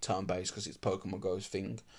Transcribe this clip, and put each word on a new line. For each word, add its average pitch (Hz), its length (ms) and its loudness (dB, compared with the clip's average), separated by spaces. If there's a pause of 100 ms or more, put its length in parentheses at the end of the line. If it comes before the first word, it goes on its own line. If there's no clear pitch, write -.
turn-based 95 520 2
'cause 101 140 -6
it's - 120 -8
Pokemon 95 420 0
Go's 95 260 2
thing. 98 340 -2 (180)